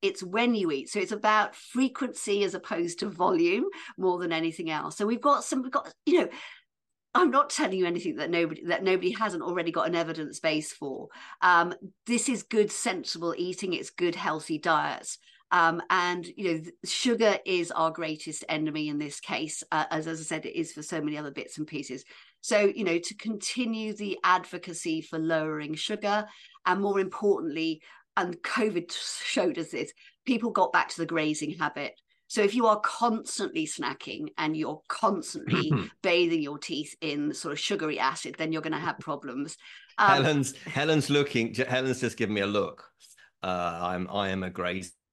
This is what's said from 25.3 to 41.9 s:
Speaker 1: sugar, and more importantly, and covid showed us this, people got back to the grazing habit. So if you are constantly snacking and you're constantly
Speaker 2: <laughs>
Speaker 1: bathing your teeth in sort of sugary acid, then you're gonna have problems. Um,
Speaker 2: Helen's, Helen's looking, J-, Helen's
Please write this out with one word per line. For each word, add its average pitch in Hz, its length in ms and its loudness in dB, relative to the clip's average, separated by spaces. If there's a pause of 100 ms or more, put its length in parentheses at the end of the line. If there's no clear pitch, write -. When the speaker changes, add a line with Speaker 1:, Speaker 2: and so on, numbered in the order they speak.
Speaker 1:
sugar, 208 520 -2 (380)
and 185 160 2
more 196 180 2
importantly, 165 840 0 (360)
and 180 260 -2
covid 202 480 0
showed - 640 -2
us 165 120 -6
this, - 240 -6 (320)
people 233 260 0
got 185 220 4
back - 160 4
to - 80 -10
the 165 80 -2
grazing 156 520 -2
habit. 147 360 -4 (340)
So - 140 0
if 202 120 4
you 233 140 4
are 214 140 6
constantly 214 840 -2
snacking 143 640 -8 (100)
and 156 180 0
you're 156 340 -4
constantly - 800 0 (160)
Speaker 2:
<laughs> - 160 -20
Speaker 1:
bathing 170 380 4
your 147 160 -4
teeth 147 420 -8
in 147 340 -4
sort 147 200 -8
of 143 60 -8
sugary 156 400 -2
acid, - 380 -2
then 160 140 -2
you're 160 100 -4
gonna 156 180 -4
have 156 200 -4
problems. 143 560 -8 (420)
Um, 196 260 6
Speaker 2:
Helen's, 143 400 2
Helen's 151 460 2
looking, 143 440 2
J-, 123 120 0
Helen's 127 360 0